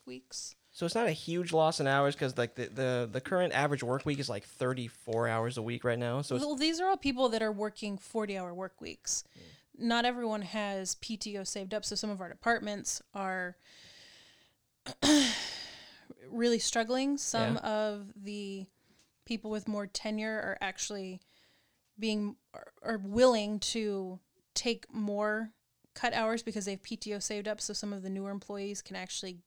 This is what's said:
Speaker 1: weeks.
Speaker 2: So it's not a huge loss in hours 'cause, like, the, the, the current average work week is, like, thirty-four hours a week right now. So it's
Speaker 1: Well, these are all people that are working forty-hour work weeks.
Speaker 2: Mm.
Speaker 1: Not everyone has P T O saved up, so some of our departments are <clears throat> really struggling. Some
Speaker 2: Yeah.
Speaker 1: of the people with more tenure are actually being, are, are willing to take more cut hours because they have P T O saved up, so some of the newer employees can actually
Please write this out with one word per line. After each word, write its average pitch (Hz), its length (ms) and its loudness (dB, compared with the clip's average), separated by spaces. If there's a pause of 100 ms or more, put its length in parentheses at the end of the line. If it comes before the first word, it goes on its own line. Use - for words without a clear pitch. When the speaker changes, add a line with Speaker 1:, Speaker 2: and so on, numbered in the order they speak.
Speaker 1:
weeks. - 480 -12 (160)
Speaker 2:
So - 160 -2
it's 175 80 -2
not 233 100 4
a 180 60 4
huge 170 420 -2
loss 160 260 6
in 143 60 2
hours 139 300 4
'cause, 131 200 -2
like, 120 200 0
the, 123 100 -4
the, 123 460 0
the 131 100 -2
current 180 320 2
average 143 300 2
work 127 240 0
week 143 100 0
is, 139 120 -4
like, 104 160 -4
thirty-four 120 800 0
hours 113 300 2
a 113 40 -2
week 117 220 -4
right 120 160 4
now. 120 240 0
So 131 120 0
it's 269 80 0
Speaker 1:
Well, 294 120 0
these 320 260 2
are 370 60 4
all 381 100 4
people 262 320 2
that 220 140 2
are 220 80 2
working 208 480 -4
forty-hour 196 560 -4
work 185 260 -8
weeks. - 420 -6 (140)
Speaker 2:
Mm. - 480 -12
Speaker 1:
Not 233 200 4
everyone 240 360 0
has 196 540 -4
P - 200 -8
T 208 220 -8
O 190 60 -6
saved 196 320 -6
up, 208 100 -4
so 214 100 -4
some 214 140 -2
of 196 120 -4
our 175 80 -8
departments 208 760 -2 (100)
are 185 420 -2 (1500)
<clears throat> 285 40 6 (1200)
really 233 300 4
struggling. 254 580 2
Some 226 380 2
Speaker 2:
Yeah. - 60 0
Speaker 1:
of 214 540 -2
the 196 500 -8 (600)
people 214 260 -4
with 214 160 -2
more 208 200 -2
tenure 214 500 -2
are - 240 -4
actually 190 600 -6 (800)
being, 214 360 0 (180)
are, - 200 -14 (100)
are - 140 0
willing 208 640 6
to 196 600 -2 (360)
take 233 380 -2
more 214 580 0 (420)
cut 240 200 0
hours 226 300 2
because 208 220 -4
they 202 60 -2
have 190 120 -6
P 226 140 -8
T 208 160 -6
O 202 60 -4
saved 208 280 -4
up, 214 140 -2
so 214 120 -4
some 202 200 -4
of 196 80 -6
the 190 80 -6
newer 190 220 -4
employees 202 500 -6
can - 140 -12
actually 185 520 -8